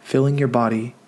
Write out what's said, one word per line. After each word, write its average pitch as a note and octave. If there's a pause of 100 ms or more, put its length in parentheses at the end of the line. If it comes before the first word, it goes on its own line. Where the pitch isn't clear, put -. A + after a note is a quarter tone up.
filling C#3
your C#3
body A#2 (140)